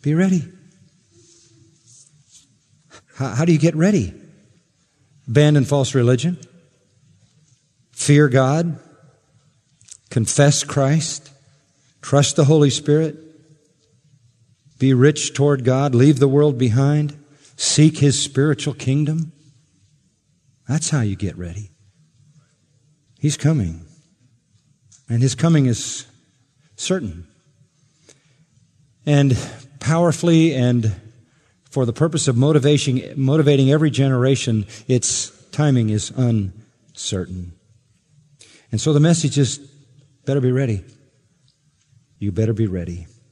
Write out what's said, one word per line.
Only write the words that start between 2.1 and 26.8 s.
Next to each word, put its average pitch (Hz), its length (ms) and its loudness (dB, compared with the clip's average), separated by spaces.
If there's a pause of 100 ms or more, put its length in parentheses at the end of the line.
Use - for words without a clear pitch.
How, 131 180 -6
how 139 100 -2
do 175 80 0
you 156 60 0
get 151 160 2
ready? 160 400 0 (1120)
Abandon 147 360 2
false 139 280 -2
religion. 127 460 0 (1500)
Fear 147 380 2
God. 139 500 0 (1300)
Confess 143 540 2
Christ. - 680 -2 (680)
Trust - 360 0
the 156 80 4
Holy 147 260 4
Spirit. 151 460 -2 (1600)
Be 135 160 2
rich 143 400 2
toward 139 300 0
God. 131 300 0
Leave 135 240 4
the 139 100 2
world 143 300 2
behind. 139 580 0 (380)
Seek - 440 2
his 143 220 2
spiritual 143 540 -2
kingdom. 151 560 -4 (1400)
That's 156 240 -4
how 143 120 0
you 101 120 -2
get 90 240 -8
ready. 90 320 -14 (1500)
He's 151 160 -2
coming. 107 500 -2 (1200)
And 117 140 0
his 131 140 0
coming 160 300 2
is - 400 -6 (680)
certain. 98 540 -8 (1800)